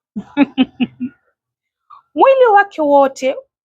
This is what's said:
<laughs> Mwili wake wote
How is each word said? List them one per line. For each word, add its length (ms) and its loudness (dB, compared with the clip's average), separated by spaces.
<laughs> 360 -6
Mwili 380 2
wake 280 -2
wote 540 -2